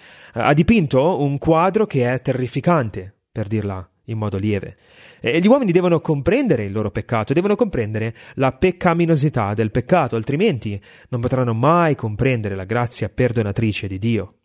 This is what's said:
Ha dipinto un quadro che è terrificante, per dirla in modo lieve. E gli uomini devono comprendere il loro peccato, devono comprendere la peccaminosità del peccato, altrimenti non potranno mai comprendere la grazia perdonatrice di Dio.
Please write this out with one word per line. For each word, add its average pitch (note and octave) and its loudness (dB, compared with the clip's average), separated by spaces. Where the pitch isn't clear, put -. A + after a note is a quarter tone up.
Ha A#2+ 2
dipinto D3 4
un C#3+ 0
quadro F3 2
che B2 0
è C3 -4
terrificante, B2+ -2
per A2 -8
dirla G2+ -6
in A2+ -8
modo G#2+ -4
lieve. G2+ -2
E C3+ 0
gli F3+ 4
uomini B3 4
devono F3 2
comprendere D#3+ 0
il G2 -8
loro G#2 -4
peccato, A2 -4
devono F#3 0
comprendere A2+ -4
la C3 0
peccaminosità D#3+ 0
del A2 -2
peccato, B2+ 0
altrimenti A#2 -2
non A#2+ -4
potranno B2 0
mai D3+ 2
comprendere G#2+ -2
la F#2+ -8
grazia A#2 -4
perdonatrice A2 -2
di F#2+ -8
Dio. G#2 -4